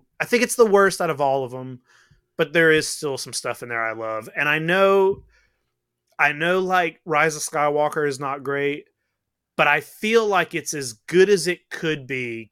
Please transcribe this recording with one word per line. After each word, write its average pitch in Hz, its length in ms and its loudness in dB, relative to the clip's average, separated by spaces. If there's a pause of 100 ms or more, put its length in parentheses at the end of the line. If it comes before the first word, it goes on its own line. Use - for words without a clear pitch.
(200)
I 156 60 -4
think 240 180 2
it's - 100 -2
the 233 120 6
worst 196 340 4
out 175 100 -2
of 139 100 -4
all 135 240 0
of 120 80 -10
'em, 127 280 -12 (560)
but 151 160 -2
there 165 180 4
is 156 160 4
still 135 320 -6
some 127 140 -12
stuff - 320 -8
in 120 60 -10
there 113 140 -4
I 113 80 -4
love. 110 440 -8
And 147 120 -2
I 151 120 0
know, 196 640 2 (920)
I 147 140 2
know, 170 280 0
like, 180 440 0
Rise 156 320 2
of 147 60 -10
Skywalker 147 640 0
is 135 140 -4
not 139 240 -8
great, 143 420 -4 (720)
but 156 100 2
I 147 140 2
feel 220 460 0
like 180 280 0
it's 156 200 -8
as 131 180 -8
good 180 360 2
as 180 180 2
it 175 240 -6
could 151 360 -4
be 120 460 -8